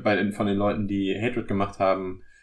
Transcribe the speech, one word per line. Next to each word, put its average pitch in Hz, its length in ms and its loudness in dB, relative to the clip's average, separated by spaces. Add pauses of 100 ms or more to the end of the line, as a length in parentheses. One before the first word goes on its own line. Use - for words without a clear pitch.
bei 104 140 2
den, 101 180 0
von 107 140 -2
den 101 100 2
Leuten, 104 300 0
die 98 280 0
Hatred 110 320 -2
gemacht 98 300 -2
haben, 95 460 0 (200)